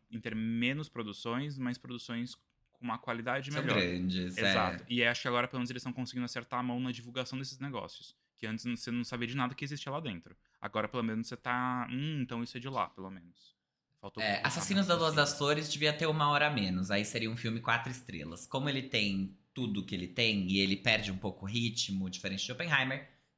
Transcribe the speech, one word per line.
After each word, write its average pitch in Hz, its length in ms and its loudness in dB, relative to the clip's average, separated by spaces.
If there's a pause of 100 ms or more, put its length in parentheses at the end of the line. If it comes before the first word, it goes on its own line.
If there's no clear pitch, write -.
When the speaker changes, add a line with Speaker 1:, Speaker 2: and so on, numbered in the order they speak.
Speaker 1:
em 113 100 -8
ter 113 140 -6
menos 120 560 0
produções, 120 680 -4
mas 123 220 -4
produções 120 560 -6 (400)
com - 100 -20
uma 117 140 -2
qualidade 127 540 -2
Speaker 2:
São 147 100 -2
Speaker 1:
melhor. 113 160 4
Speaker 2:
grandes, 90 640 0
é. 104 100 4
Speaker 1:
Exato. 92 400 2
E 120 140 2
acho 120 180 4
que - 60 -2
agora, 120 200 2
pelo 131 120 -4
menos, 123 100 -2
eles 123 140 -6
tão 123 100 -4
conseguindo 123 320 -4
acertar 123 360 -4
a - 20 0
mão 123 160 0
na 127 120 -2
divulgação 123 460 -6
desses 135 220 -8
negócios. 131 580 -8 (180)
Que 113 120 -8
antes 110 180 -4
você 120 240 -4
não 120 140 0
sabia 120 240 -4
de 123 100 -4
nada 127 160 0
que - 100 -10
existia 143 280 -6
lá 143 80 -2
dentro. 104 360 -8 (240)
Agora, 107 280 -2
pelo 123 160 -2
menos, 113 240 0
você 123 100 -8
tá, 123 540 0
"Hum, 143 320 -2
então 123 180 -4
isso 120 160 -6
é - 20 -8
de 120 80 -8
lá", 120 220 0
pelo 95 220 -8
menos. 87 440 -18 (460)
Faltou 101 200 -8
Speaker 2:
É, 107 100 2
Speaker 1:
colocar - 160 2
Speaker 2:
Assassinos 196 400 2
Speaker 1:
mais - 0 -
Speaker 2:
da 175 80 6
Lua 160 120 4
Speaker 1:
assim. 156 80 2
Speaker 2:
das 143 220 4
Flores 151 340 2
devia 151 220 4
ter 160 140 0
uma 151 220 6
hora 147 180 6
a 147 40 4
menos. 95 400 2
Aí 101 140 4
seria 113 240 0
um 113 80 -4
filme 113 220 0
quatro 117 320 0
estrelas. 80 560 -8
Como 139 200 0
ele 135 160 0
tem 98 540 0 (160)
tudo 107 320 -2
que 95 100 -6
ele 90 120 -2
tem 107 440 2
e 98 80 6
ele 98 160 4
perde 110 360 2
um 95 60 -2
pouco 95 280 -4
o - 20 -4
ritmo, 104 640 0
diferente 95 360 -4
de - 60 -4
Oppenheimer, 139 580 0 (280)